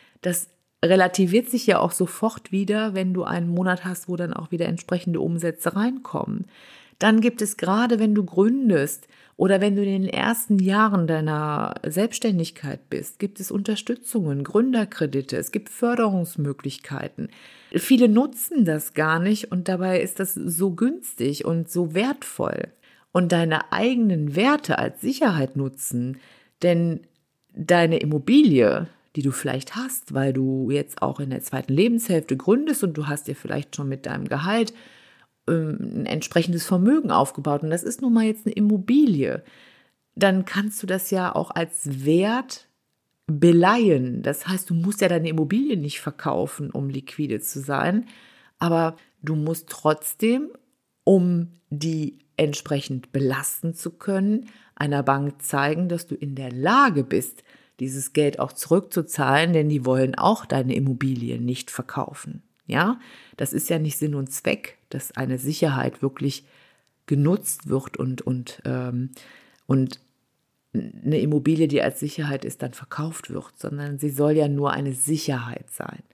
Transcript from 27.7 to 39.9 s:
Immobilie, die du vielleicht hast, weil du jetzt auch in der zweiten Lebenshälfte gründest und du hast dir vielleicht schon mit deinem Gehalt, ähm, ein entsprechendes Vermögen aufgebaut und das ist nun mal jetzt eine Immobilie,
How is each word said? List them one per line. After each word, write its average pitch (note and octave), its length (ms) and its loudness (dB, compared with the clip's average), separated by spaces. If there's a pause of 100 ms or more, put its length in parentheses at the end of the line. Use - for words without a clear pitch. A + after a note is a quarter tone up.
Immobilie, C#3+ 880 4 (280)
die D3 80 -4
du C3+ 80 0
vielleicht C3 440 -6
hast, B3+ 380 -8
weil C3+ 200 0
du C3 360 0
jetzt C#3+ 320 -4
auch C3 180 -2
in C#3 120 -6
der C3 100 -6
zweiten C3+ 320 -4
Lebenshälfte F3+ 640 2
gründest C4 460 2
und F3 100 0
du D3 140 -6
hast D3 200 -6
dir C#3 80 -6
vielleicht - 400 -8
schon C#3+ 140 -6
mit C3+ 160 -8
deinem - 220 -6
Gehalt, A3 460 -2 (760)
ähm, D#3+ 340 0
ein - 240 -6
entsprechendes E3 600 -2
Vermögen A3 460 4
aufgebaut D#3+ 520 0
und D#3 80 -2
das E3+ 120 -2
ist - 180 -6
nun B3 120 2
mal A3+ 120 4
jetzt A3 200 -2
eine G#3+ 100 -4
Immobilie, G#3 880 2 (720)